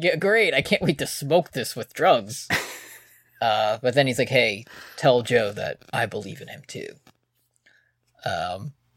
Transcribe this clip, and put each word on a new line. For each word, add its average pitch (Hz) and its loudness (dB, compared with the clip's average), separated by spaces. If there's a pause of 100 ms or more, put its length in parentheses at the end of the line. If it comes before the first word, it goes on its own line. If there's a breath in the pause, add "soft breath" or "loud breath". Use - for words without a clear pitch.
y-, 170 2
great, 196 2
I 135 2
can't - 0
wait 160 0
to 139 -4
smoke 156 0
this 120 -6
with - -10
drugs. 135 2
<laughs> - 0 (800 loud breath)
Uh, 110 2
but 123 2
then 139 4
he's 120 -2
like, 123 0
"Hey, 117 2 (320 loud breath)
tell 123 4
Joe 110 2
that 101 -6 (140)
I 117 -2
believe 104 -10
in - -16
him - -18
too." - -12 (1400 soft breath)
Um, 95 -6 (240)